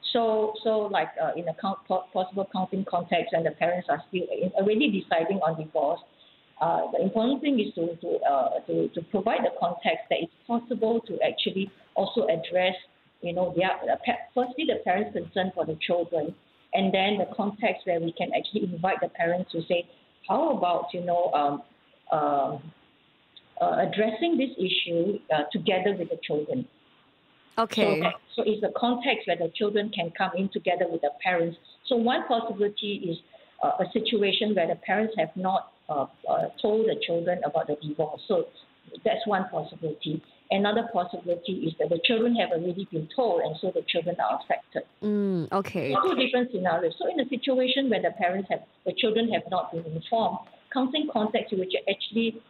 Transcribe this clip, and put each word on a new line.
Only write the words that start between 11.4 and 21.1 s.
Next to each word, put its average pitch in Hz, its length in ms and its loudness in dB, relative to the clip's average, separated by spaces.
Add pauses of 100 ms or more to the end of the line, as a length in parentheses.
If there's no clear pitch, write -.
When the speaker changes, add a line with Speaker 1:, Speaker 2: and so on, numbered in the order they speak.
Speaker 1:
also 196 340 0
address, 180 460 2 (460)
you 170 140 -4
know, 180 200 0
their, 185 180 4
uh, - 240 0 (100)
pa-, - 180 0 (100)
firstly 254 320 0
the 220 160 2
parents' 202 300 2
concern 185 420 -2
for 160 120 0
the 156 100 -4 (100)
children, 170 480 0 (400)
and 190 180 4
then 196 260 2
the 180 160 0
context 202 520 -2
where 170 140 0
we 165 120 -2
can - 220 -4
actually 214 300 -2
invite 180 360 -2
the 175 80 -2
parents 175 440 -2
to 170 100 -4
say, 175 240 0 (420)
"How 285 280 2
about, 175 360 0
you 175 80 -6
know, 175 320 2